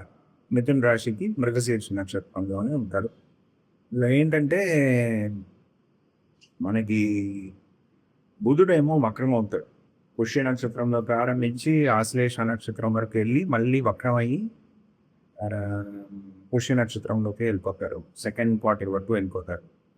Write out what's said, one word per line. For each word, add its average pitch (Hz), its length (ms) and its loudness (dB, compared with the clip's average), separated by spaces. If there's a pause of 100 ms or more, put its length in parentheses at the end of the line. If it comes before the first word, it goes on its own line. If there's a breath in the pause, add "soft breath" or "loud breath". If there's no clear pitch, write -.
(520)
మిథున 127 280 2
రాశికి 120 580 0
మృగశీర్ష 120 540 0
నక్షత్రంలోనే 98 840 -4
ఉంటారు. 98 360 -2 (800)
ఇలా 123 160 2
ఏంటంటే 151 520 2 (2000)
మనకి 101 880 0 (920)
బుధుడేమో 156 560 6
వక్రం 127 360 2
అవుతాడు. 107 300 0 (560)
పుష్య 127 220 0
నక్షత్రంలో 120 580 0
ప్రారంభించి 123 840 0
ఆశ్లేష 120 540 2
నక్షత్రం 113 520 -2
వరకు 110 260 0
వెళ్ళి 120 260 2
మళ్ళీ 127 360 2
వక్రం 123 340 0
అయ్యి, 131 360 -2 (960)
ఆ, 101 400 -4 (680)
పుష్య 123 200 0
నక్షత్రంలోకి 110 680 -2
వెళ్ళిపోతారు. 98 600 -4 (140)
సెకండ్ 113 420 0
క్వార్టర్ 101 280 0
వరకు 98 240 -4
వెళ్ళిపోతారు. 92 680 -6 (200)